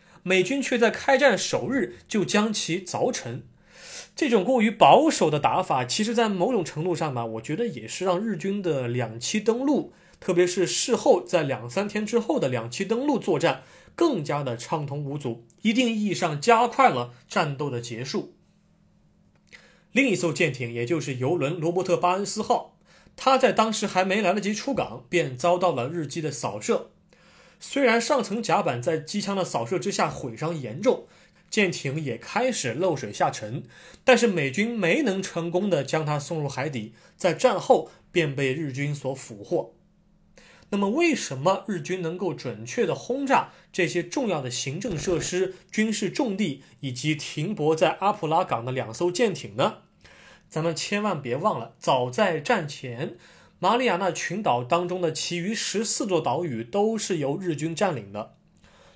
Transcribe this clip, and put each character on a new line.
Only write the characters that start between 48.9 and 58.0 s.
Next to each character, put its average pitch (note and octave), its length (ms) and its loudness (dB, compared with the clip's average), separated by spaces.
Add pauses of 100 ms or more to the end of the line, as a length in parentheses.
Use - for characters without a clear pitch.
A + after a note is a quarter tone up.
艘 F3 200 0
舰 A3 200 2
艇 G#2+ 240 -10
呢？ F3 260 0 (720)
咱 D#3 100 -2
们 E3 120 0
千 G#3 260 -4
万 G3 180 0
别 A#2+ 160 -2
忘 E3 240 0
了， - 200 -12
早 B2+ 320 2
在 F3 280 2
战 E3+ 280 0
前， C3 500 -8 (400)
马 G3 180 2
里 B3+ 100 2
亚 G3 120 2
纳 F#3 140 2
群 G3 320 -4
岛 B2 200 2
当 F3 240 2
中 F3+ 140 -4
的 E3 100 2
其 F3 280 -4
余 F3+ 120 -2
十 G#3+ 320 -2
四 B3 220 -2
座 F#3 160 2
岛 B2 240 0
屿 A#2 180 -4
都 G#3 320 0
是 G3+ 220 -2
由 D3 220 -2
日 F3 160 -4
军 D#3+ 200 -4
占 F3+ 200 0
领 G2+ 180 -10